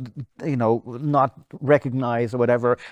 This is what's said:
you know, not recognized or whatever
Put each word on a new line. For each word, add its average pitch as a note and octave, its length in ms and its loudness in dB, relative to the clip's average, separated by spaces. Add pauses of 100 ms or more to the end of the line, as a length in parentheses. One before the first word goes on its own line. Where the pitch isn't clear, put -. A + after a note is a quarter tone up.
(460)
you D3 120 -2
know, A#2 280 2
not C3+ 480 0 (280)
recognized B2 720 0
or B2+ 40 -4
whatever A#2+ 400 2 (140)